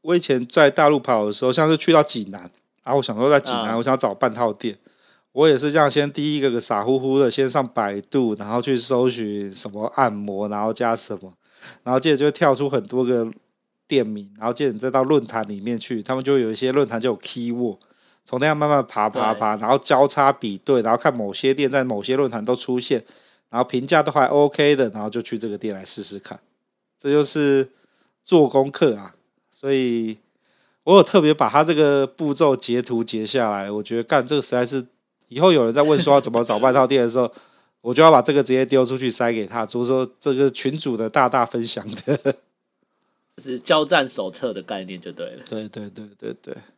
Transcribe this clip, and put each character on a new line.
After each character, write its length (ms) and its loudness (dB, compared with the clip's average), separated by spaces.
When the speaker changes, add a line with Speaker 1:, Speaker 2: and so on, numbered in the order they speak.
Speaker 1:
我 160 0
以 20 4
前 280 0
在 240 4
大 180 2
陆 100 4
跑 280 0
的 60 -4
时 120 -4
候， 80 2
像 160 2
是 80 2
去 160 0
到 100 8
济 280 -4
南， 100 -16
然 80 -8
后 60 2
我 60 2
想 120 -6
说 140 0
在 100 4
济 140 -4
南， 160 -4
Speaker 2:
啊。 80 -4
Speaker 1:
我 60 -4
想 100 0
要 40 0
找 180 -2
半 180 -2
套 180 -2
店， 260 -10
我 140 2
也 120 4
是 120 -2
这 80 0
样， 100 4
先 220 0
第 260 -4
一 40 -2
个 100 0
个 80 -2
傻 240 -4
乎 160 0
乎 200 0
的， 120 4
先 180 -2
上 200 -2
百 320 -4
度， 380 -2
然 100 -12
后 140 -2
去 160 -2
搜 320 0
寻 420 -8
什 180 -8
么 140 -10
按 140 2
摩， 380 -6
然 160 -6
后 80 -2
加 240 -2
什 240 -8
么， 140 -20
然 80 -4
后 80 2
接 120 2
着 40 2
就 80 0
会 80 4
跳 220 2
出 140 -4
很 180 -2
多 180 -2
个 260 -2
店 180 0
名， 340 -10
然 80 -6
后 80 -2
接 140 -4
着 40 -2
你 60 -10
再 120 -4
到 140 2
论 220 2
坛 200 -6
里 140 -10
面 180 -6
去， 240 -8
他 120 -6
们 100 -6
就 140 2
有 120 0
一 40 -6
些 180 -4
论 160 0
坛 100 -6
就 120 -2
有 80 -4
keyword， 580 -6
从 160 -6
那 60 0
样 100 2
慢 120 -2
慢 180 2
爬， 240 -2
爬， 240 -2
Speaker 2:
对。 60 -8
Speaker 1:
爬， 160 0
然 120 -6
后 100 4
交 300 4
叉 240 2
比 320 -6
对， 160 2
然 100 0
后 80 2
看 160 0
某 180 -6
些 200 -2
店 180 0
在 140 0
某 180 -4
些 140 -2
论 140 0
坛 120 -8
都 140 -2
出 240 -4
现， 240 -4
然 120 -2
后 60 -2
评 180 -4
价 160 2
都 80 -2
还 140 2
OK 500 2
的， 140 0
然 140 -10
后 80 -6
就 100 -6
去 180 -8
这 80 -8
个 120 -8
店 180 -8
来 80 -16
试 180 -8
试 160 -12
看。 220 -16
这 80 -2
就 140 4
是 420 2
做 240 6
功 240 2
课 240 0
啊， 200 -14
所 220 -6
以 460 -2
我 140 6
有 40 8
特 160 4
别 140 4
把 160 2
他 160 4
这 100 0
个 320 4
步 280 -4
骤 200 2
截 280 -2
图 200 -4
截 220 -6
下 260 -2
来， 200 -6
我 120 -6
觉 140 -6
得 60 -2
干， 240 0
这 100 -2
个 60 0
实 80 -6
在 160 0
是， 200 -6
以 120 -8
后 100 6
有 140 6
人 80 0
在 80 2
问 180 4
说 140 4
要 80 8
怎 100 -6
么 140 0
找 140 -2
半 160 4
套 120 4
店 160 2
的 60 2
时 80 -4
候， 160 0
<laughs> 240 -20
我 140 -6
就 80 6
要 80 10
把 100 8
这 140 0
个 80 4
直 100 0
接 140 2
丢 180 4
出 140 -4
去 120 -2
塞 220 -2
给 140 -4
他， 180 -6
就 180 -6
是 60 -2
说 180 0
这 140 -2
个 160 2
群 260 -6
组 180 -4
的 140 -4
大 180 4
大 200 2
分 200 -6
享 160 -8
的。 320 -2
<laughs> 640 -20
Speaker 2:
是 180 -10
交 240 0
战 240 2
手 240 -8
册 220 -8
的 100 -10
概 220 -10
念 160 -14
就 100 -14
对 200 -12
了。 180 -20
Speaker 1:
对， 220 -10
对， 180 -14
对， 160 -18
对， 240 -12
对。 120 -16